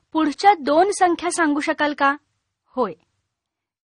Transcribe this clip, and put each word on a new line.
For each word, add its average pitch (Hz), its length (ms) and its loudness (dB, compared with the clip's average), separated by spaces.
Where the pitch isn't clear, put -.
पुढच्या 311 420 2
दोन 311 360 2
संख्या 349 400 0
सांगू 302 300 -2
शकाल 302 340 -2
का? 277 220 0
होय, 233 260 -4